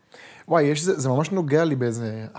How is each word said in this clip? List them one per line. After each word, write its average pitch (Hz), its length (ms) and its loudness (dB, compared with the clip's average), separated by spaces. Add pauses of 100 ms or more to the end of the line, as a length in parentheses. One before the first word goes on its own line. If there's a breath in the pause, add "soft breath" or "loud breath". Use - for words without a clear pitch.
(480 loud breath)
וואי, 160 160 4
יש, 147 180 2
זה, 175 180 0
זה 131 100 0
ממש 143 220 0
נוגע 160 340 2
לי 156 100 0
באיזה 113 500 -4 (140)